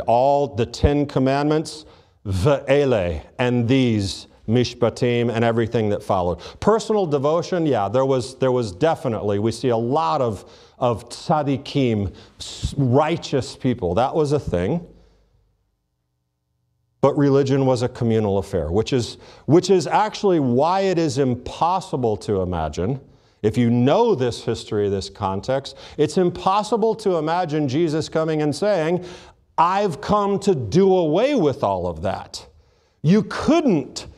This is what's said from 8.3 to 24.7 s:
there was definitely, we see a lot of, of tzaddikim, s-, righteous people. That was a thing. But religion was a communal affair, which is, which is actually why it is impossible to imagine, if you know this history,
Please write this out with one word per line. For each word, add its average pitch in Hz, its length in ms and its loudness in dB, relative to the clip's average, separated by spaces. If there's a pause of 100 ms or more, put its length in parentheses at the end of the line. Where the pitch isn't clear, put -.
there 131 140 2
was 120 180 -2
definitely, 107 680 -2
we 107 140 0
see 131 160 -4
a 117 80 2
lot 147 460 0
of, 110 280 -4 (300)
of 120 300 -2
tzaddikim, 131 1040 -2 (240)
s-, - 380 -8
righteous 143 800 0
people. 92 380 -2
That 131 200 2
was 151 160 0
a 147 80 0
thing. 147 480 -2 (2250)
But 135 160 4
religion 139 480 4
was 127 160 2
a 120 80 -2
communal 110 480 0
affair, 85 340 -2
which 107 220 0
is, 120 240 -2 (280)
which 180 240 4
is 180 180 4
actually 185 520 0
why 147 440 2
it 185 140 0
is 151 200 0
impossible 131 1000 -2
to 101 240 -2
imagine, 90 600 -4 (420)
if 104 120 0
you 120 140 2
know 151 460 2
this 123 280 -4
history, 107 460 -2